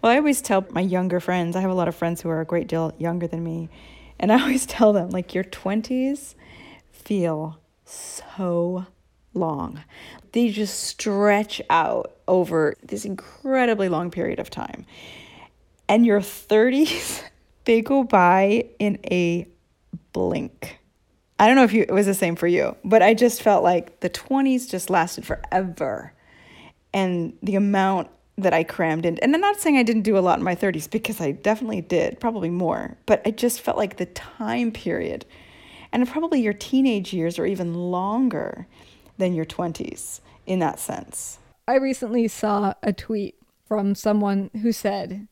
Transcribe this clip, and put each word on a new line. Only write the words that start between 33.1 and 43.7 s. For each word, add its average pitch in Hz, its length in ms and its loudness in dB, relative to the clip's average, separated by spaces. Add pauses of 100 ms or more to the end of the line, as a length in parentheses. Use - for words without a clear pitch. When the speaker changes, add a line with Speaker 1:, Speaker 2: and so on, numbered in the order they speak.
Speaker 1:
I 226 40 0
just 240 300 -4
felt - 160 -4
like 202 200 -4
the 180 100 -6
time 226 640 -6
period, - 540 -6 (680)
and 247 160 2
probably 320 320 -2
your 214 140 0
teenage 233 580 0
years 170 260 -2
are 170 80 -2
even 180 280 -4
longer 185 920 -2 (520)
than 185 160 0
your 160 100 -2
twenties - 760 -10 (260)
in 185 140 0
that 160 180 -2
sense. - 600 -12 (300)
Speaker 2:
I 247 80 2
recently 247 520 0
saw 202 440 0 (100)
a 208 100 -2
tweet 202 420 -6 (320)
from 202 280 0